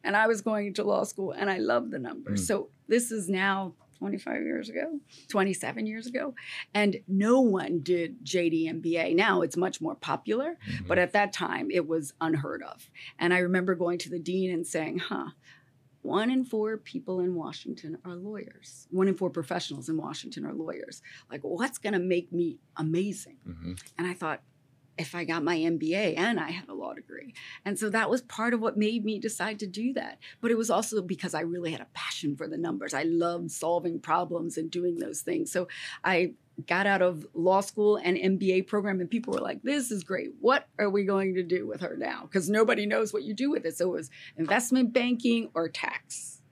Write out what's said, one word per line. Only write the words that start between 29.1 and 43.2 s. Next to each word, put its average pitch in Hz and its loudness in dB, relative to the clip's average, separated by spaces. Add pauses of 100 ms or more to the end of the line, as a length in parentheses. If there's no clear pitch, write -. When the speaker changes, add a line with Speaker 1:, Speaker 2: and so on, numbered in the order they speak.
Speaker 1:
decide 214 -4
to 214 -4
do 220 -2
that. - -6 (220)
But 233 2
it 233 6
was 226 0
also 214 2
because 180 -4
I 160 -2
really 170 -2
had 156 -6
a - -14
passion - -4
for - -8
the 156 -6
numbers. - -4
I 143 0
loved 170 0
solving 170 0
problems 165 0
and 160 -4
doing 175 -2
those - -6
things. - -2
So 180 -2 (340)
I 180 4 (340)
got 180 2
out 196 4
of 175 2
law 180 4
school 208 4
and 185 2
M 190 4
B 190 2
A 185 4
program, 196 0
and 180 -4
people 226 -2
were - 0
like, - -4
"This 262 0
is 196 -4
great. - -4
What 269 4 (100)
are 208 2
we 202 2
going 190 2
to 185 2
do 175 0
with 196 -6
her - -4
now?" - -6
'Cause 185 2
nobody 214 6
knows 214 2
what 214 0